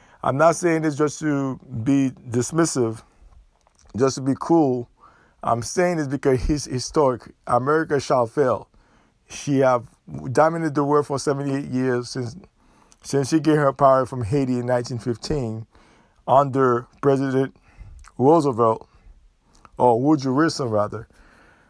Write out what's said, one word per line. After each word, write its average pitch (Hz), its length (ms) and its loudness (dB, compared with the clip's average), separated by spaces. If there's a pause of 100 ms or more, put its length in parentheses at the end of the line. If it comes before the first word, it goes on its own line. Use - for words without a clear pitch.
(220)
I'm 127 140 0
not 160 200 4
saying 165 260 0
this 151 140 -2
just 147 240 -2
to 139 400 -4 (220)
be 135 300 2 (180)
dismissive, 123 720 -2 (920)
just 131 200 0
to 139 60 -10
be 135 120 0
cruel. 131 540 0 (540)
I'm 117 200 -2
saying 175 340 -2
this 151 100 -4
because 131 420 0
it's 147 160 -2
historic. 127 580 -2 (240)
America 143 540 0
shall 123 260 0
fail. 127 420 -2 (600)
She - 300 -4
have 123 300 2 (440)
dominated 160 420 0
the 147 100 0
world 147 220 2
for 139 120 -4
seventy-eight 139 480 -4
years 127 440 -2
since, 123 260 -8 (640)
since 139 280 -2
she 160 100 2
gained 151 180 2
her 139 140 2
power 131 340 4
from 123 160 -8
Haiti 127 360 -2
in 120 80 -6
nineteen 123 320 -2
fifteen 113 680 -6 (640)
under 127 580 4 (140)
President 135 560 0 (600)
Roosevelt, 123 720 2 (880)
or 123 240 2
Woodrow 135 340 0
Wilson, 147 340 -2
rather. 104 400 -4 (600)